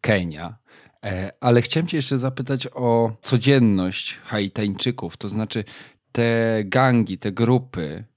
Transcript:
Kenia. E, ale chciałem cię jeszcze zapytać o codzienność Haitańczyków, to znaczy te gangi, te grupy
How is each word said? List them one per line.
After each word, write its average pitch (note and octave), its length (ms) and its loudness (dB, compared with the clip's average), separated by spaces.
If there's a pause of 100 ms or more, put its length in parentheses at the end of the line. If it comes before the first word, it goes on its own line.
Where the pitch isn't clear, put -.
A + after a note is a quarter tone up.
Kenia. F2 560 -2 (460)
E, F#2+ 360 -6
ale A#2+ 220 4
chciałem E3 260 -2
cię E3 100 -4
jeszcze C#3 220 -2
zapytać C3 540 -4
o A#2 480 2
codzienność A2+ 1000 2
Haitańczyków, G#2 920 -4
to G#2 120 -10
znaczy G#2+ 340 -6 (480)
te A#2 540 0
gangi, A#2 520 2
te G#2 140 -6
grupy A2 760 -2 (120)